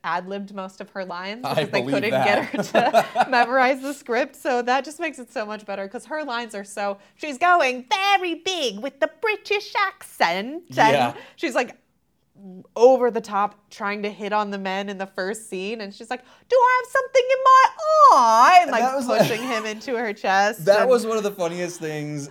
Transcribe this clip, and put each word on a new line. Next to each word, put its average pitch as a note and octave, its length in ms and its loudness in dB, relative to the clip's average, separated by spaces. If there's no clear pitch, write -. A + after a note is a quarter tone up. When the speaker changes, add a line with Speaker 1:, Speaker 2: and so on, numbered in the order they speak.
Speaker 1:
ad-libbed F#3+ 500 -8
most F#3+ 280 -12
of G3 80 -20
her F#3+ 160 -10
lines F#3 400 -10
Speaker 2:
I C#3 80 -4
Speaker 1:
because D3+ 160 -2
they A#2+ 100 -4
Speaker 2:
believe C3+ 140 -4
Speaker 1:
couldn't - 160 -2
Speaker 2:
that. C3 420 0
Speaker 1:
get A3 140 -4
her - 560 0
to - 40 -4
Speaker 2:
<laughs> C4+ 40 -10
Speaker 1:
memorize B3+ 500 2
the C#4 140 -8
script. C4+ 420 -4
So B3+ 240 -4
that B3 240 -2
just D4+ 160 -16
makes D#4+ 180 -8
it A#3+ 140 -18
so A3 140 -8
much G#3 180 -12
better G3 240 -10
'cause A3+ 180 -14
her D#4 160 -8
lines A#3+ 320 -8
are G3+ 100 -10
so, G3+ 340 -6
she's C#4+ 240 -10
going D4 520 4
very F#4+ 440 0
big D#4 460 -4
with C4+ 200 -10
the D#4 100 0
British G#4 520 -4
accent. C#4+ 920 -4
And - 0 -
Speaker 2:
Yeah. C3+ 380 4
Speaker 1:
she's, C#4 180 -6
like, B3 240 -4
over A#3+ 360 6
the A3 100 -4
top G#3 340 -4
trying G#3 320 -8
to G#3 80 -4
hit G3+ 220 -10
on G#3 180 -2
the G3+ 80 -6
men G3 300 -6
in G3 100 -10
the F#3+ 80 -8
first G3 420 -8
scene. G3+ 320 -8
And G3+ 140 -12
she's A#3 160 -14
like, B3 120 -8
"Do A#4+ 80 4
I B4+ 260 4
have A#4+ 80 -14
something C5 400 0
in C5 140 2
my C5+ 200 8
eye?" B3+ 480 8
And, D4+ 80 -2
like, A#3 120 2
Speaker 2:
That C4 140 0
was, C4 100 -4
like, G#3+ 160 2
Speaker 1:
pushing A3+ 200 -2
him A#3 220 -4
into A3 320 -8
her A3+ 160 -4
chest. G3+ 520 0
Speaker 2:
That G3+ 180 4
Speaker 1:
And B3 80 2
Speaker 2:
was A#3 160 2
one A3 100 -2
of G#3+ 60 -2
the G3+ 80 -2
funniest F3 480 -6
things D3+ 520 -8